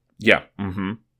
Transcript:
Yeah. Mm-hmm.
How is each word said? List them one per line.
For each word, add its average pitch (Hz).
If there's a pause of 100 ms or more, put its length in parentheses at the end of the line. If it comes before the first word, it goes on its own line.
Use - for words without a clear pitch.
(180)
Yeah. 104 (160)
Mm-hmm. 98 (260)